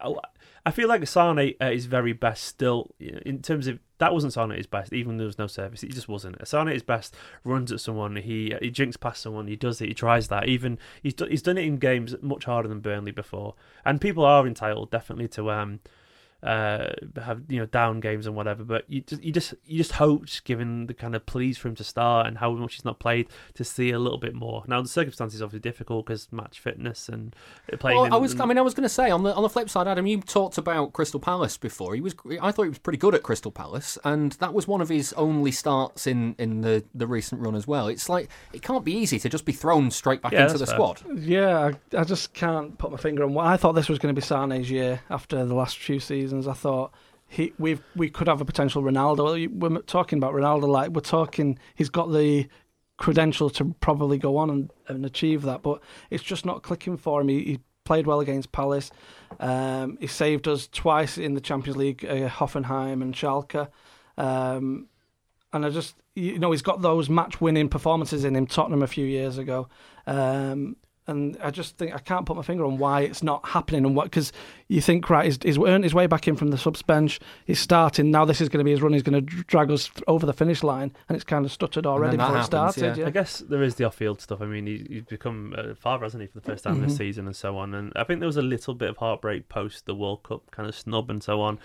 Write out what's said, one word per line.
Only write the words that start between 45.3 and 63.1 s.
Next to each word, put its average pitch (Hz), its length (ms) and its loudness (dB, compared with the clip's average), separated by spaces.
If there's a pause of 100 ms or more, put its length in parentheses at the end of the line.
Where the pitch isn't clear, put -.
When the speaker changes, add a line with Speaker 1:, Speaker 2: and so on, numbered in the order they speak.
Speaker 3:
the 123 100 0
last 123 240 0
few 139 220 -2
seasons. 135 300 -4 (180)
I 135 60 -4
thought 135 380 -2 (360)
he, - 300 -4
we've, 160 240 -2 (140)
we 165 140 -2
could 160 180 -2
have 156 120 2
a 143 60 -4
potential 139 380 0
Ronaldo. 147 680 2
We're 180 160 -2 (100)
m-, - 100 -6
talking 175 320 0
about 135 140 0
Ronaldo, 143 340 2
like, 139 240 2
we're 165 100 -2
talking, 156 560 0 (180)
he's 143 140 0
got 170 240 -2
the 147 340 4 (500)
credential 156 520 2
to 151 300 -2
probably 143 400 2
go 139 180 2
on 156 140 2
and, 139 200 -2 (160)
and 135 180 -6
achieve 156 360 0
that, 131 220 -4
but 147 180 -2 (300)
it's 143 120 -4
just - 220 -6
not 180 160 -4
clicking 175 360 -6
for 147 240 0
him. 143 80 2
He, 139 140 2
he 139 160 -4 (240)
played 160 220 2
well 147 140 4
against 139 320 -2
Palace. 139 400 -2 (480)
Um, 131 600 -2
he 170 80 -8
saved 151 400 0
us 147 200 -2
twice 156 500 0
in 156 160 -2
the 139 80 -2
Champions 135 360 -4
League, 139 280 -2
uh, 135 240 -2
Hoffenheim 135 720 -4
and 127 140 -6